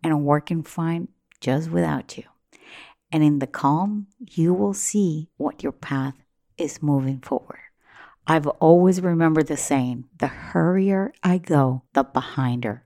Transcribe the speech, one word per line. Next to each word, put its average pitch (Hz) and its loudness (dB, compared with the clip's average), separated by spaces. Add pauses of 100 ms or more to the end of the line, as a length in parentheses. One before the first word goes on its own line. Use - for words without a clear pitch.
and 151 0
working 147 0
fine 165 -6 (320)
just 131 -2
without - -4
you. - -16 (840)
And 156 0
in 147 4
the 139 -2
calm, 190 -2 (100)
you 175 -2
will 196 -2
see 170 -2
what - -6
your 139 -6
path 135 -6 (440)
is 156 -6
moving 135 0
forward. - -8 (680)
I've 151 2 (120)
always 180 6
remembered 165 2
the 147 -6
saying, 127 -2 (140)
"The - 0
hurrier 190 0
I 185 2
go, 135 0 (100)
the 139 2
behinder 123 -4